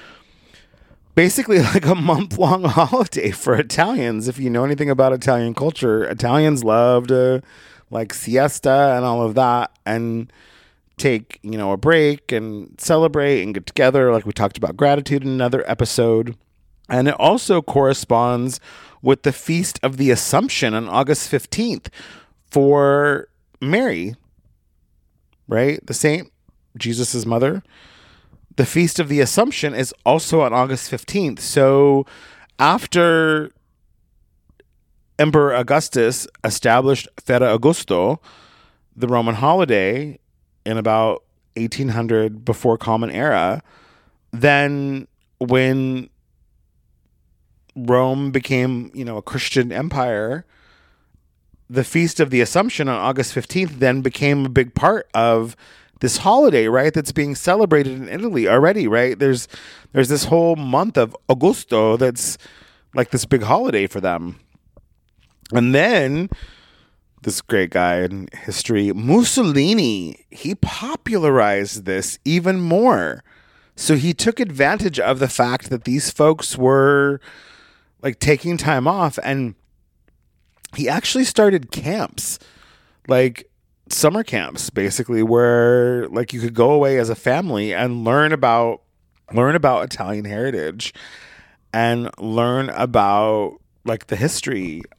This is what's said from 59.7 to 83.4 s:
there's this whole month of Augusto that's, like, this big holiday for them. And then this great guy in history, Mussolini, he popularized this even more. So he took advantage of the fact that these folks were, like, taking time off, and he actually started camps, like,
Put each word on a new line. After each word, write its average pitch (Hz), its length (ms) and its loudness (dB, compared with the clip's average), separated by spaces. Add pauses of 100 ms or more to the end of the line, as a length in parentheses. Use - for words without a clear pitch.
there's 131 160 2
this 143 160 -2
whole 170 320 2
month 147 420 0
of 117 180 0 (120)
Augusto 120 680 2
that's, 123 400 -2 (560)
like, 127 180 -2
this - 140 -2
big 123 200 0
holiday 120 420 2
for 101 140 -8
them. 87 400 -4 (1120)
And 120 200 2
then 160 560 2 (920)
this - 180 -4
great 95 300 -4
guy 90 320 0
in 92 300 -8
history, 101 600 -4
Mussolini, 143 1400 0
he - 280 -10
popularized 131 1300 -2
this 95 400 -6
even 175 360 0
more. 170 640 0 (540)
So - 180 0
he 151 180 0
took 226 280 -2
advantage 160 580 0
of 127 220 0
the 135 80 2
fact 123 420 -2
that 120 140 -6
these 135 260 -2
folks 156 480 0
were, 139 600 2 (800)
like, 131 180 -6
taking 151 380 0
time 143 320 -2
off, 175 340 -2
and 131 320 -6 (1200)
he 139 140 -4
actually 226 340 -2
started 196 480 2
camps, - 720 -8 (640)
like, 127 420 0 (400)